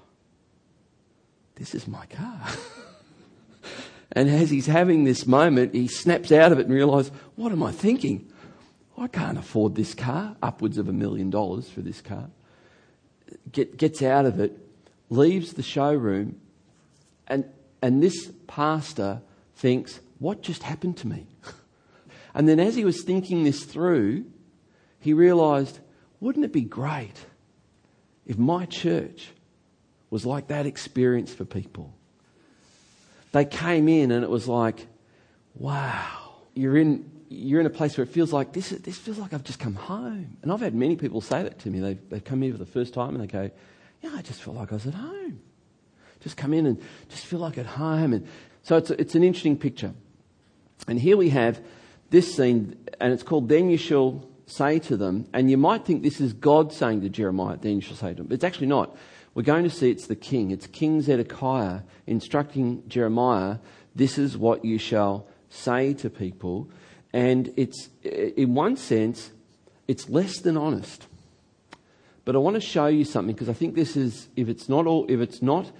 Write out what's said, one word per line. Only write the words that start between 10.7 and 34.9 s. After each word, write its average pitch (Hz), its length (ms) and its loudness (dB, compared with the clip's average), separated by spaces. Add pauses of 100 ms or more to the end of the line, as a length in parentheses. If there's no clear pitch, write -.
of 98 120 -4
a 95 40 -4
million 104 360 -2
dollars 101 400 -4
for - 100 -16
this 95 220 -12
car. 107 280 -14 (1200)
Get, - 280 -2
gets 156 240 0
out 139 240 4
of 110 160 0
it, - 160 -2 (520)
leaves 165 440 4
the 139 100 -6
showroom, 120 800 -2 (840)
and, 139 200 -2 (360)
and 131 220 2
this - 300 0 (140)
pastor 147 760 -4 (340)
thinks, - 460 -2 (180)
"What 185 220 -6
just - 220 -8
happened 175 340 -6
to - 100 -8
me?" - 180 -8 (160)
<laughs> - 120 -20 (800)
And 151 140 4
then 156 140 6
as 220 140 2
he 233 100 0
was 175 180 0
thinking 185 400 -2
this 143 220 0
through, 156 580 0 (800)
he 151 100 0
realised, 156 680 4 (420)
"Wouldn't 269 240 -2
it - 80 -6
be 147 80 0
great 123 640 -8 (1000)
if 110 120 -6
my 170 280 2
church 165 640 -4 (800)
was 110 160 -4
like 139 220 -6
that 147 180 -4
experience 127 680 0
for - 100 -10
people?" 90 500 -12 (1400)
They 143 100 6
came 160 460 2
in 151 220 6
and 120 120 2
it 92 60 -4
was 117 180 -2
like, 117 400 0 (680)